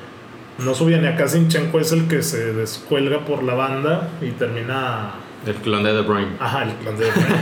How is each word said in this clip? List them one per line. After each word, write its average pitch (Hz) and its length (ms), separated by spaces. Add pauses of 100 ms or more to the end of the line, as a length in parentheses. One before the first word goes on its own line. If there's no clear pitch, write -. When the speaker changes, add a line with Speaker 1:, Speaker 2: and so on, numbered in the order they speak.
(580)
Speaker 1:
No 131 180
subían. 165 260
Y 170 60
acá 165 180
Zinchenko 160 540
es 156 100
el 165 160
que 139 160
se 113 300
descuelga 139 720
por 143 180
la 123 120
banda 139 560 (120)
y 123 80
termina 117 800 (340)
Speaker 2:
El 104 120
clon 104 260
de 107 100
De 107 100
Bruyne. 101 260 (100)
Speaker 1:
Ajá, 127 240
el 110 120
clon 107 240
de 113 80
De 110 40
Bruyne. 165 180 (140)